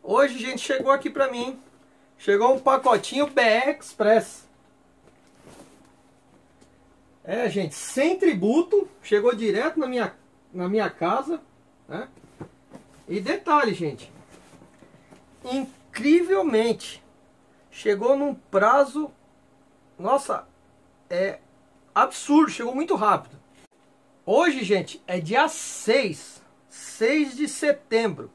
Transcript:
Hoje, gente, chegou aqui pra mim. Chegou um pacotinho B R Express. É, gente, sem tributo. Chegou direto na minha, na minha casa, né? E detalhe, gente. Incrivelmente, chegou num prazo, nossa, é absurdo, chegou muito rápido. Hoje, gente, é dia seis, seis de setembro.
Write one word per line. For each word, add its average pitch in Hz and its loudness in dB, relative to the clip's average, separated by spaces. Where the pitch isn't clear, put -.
Hoje, 254 2
gente, 254 -8
chegou 269 -2
aqui 277 2
pra 269 -2
mim. 247 -8
Chegou 214 4
um 262 2
pacotinho 269 2
B 269 0
R 240 2
Express. - 0
É, 220 -4
gente, 165 -4
sem 330 -2
tributo. 320 2
Chegou 214 2
direto 226 -2
na 262 -2
minha, 247 -4
na 180 -6
minha 202 0
casa, 269 -4
né? 220 -10
E 190 -6
detalhe, 285 0
gente. - -8
Incrivelmente, 269 0
chegou 214 0
num 277 -2
prazo, 277 0
nossa, 220 -2
é 185 -4
absurdo, 285 2
chegou 240 -8
muito 320 -2
rápido. 196 0
Hoje, 262 2
gente, 185 -4
é 180 -6
dia 240 0
seis, - -4
seis 269 -4
de 294 -4
setembro. 226 -2